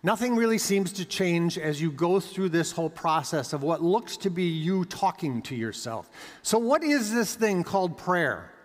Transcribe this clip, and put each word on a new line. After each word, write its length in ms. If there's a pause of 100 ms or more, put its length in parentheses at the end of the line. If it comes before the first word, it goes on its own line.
Nothing 340
really 220
seems 340
to 120
change 540
as 220
you 100
go 300
through 300
this 200
whole 200
process 640
of 120
what 180
looks 360
to 120
be 140
you 400
talking 580
to 140
yourself. 520 (340)
So 160
what 260
is 280
this 220
thing 300
called 340
prayer? 540 (120)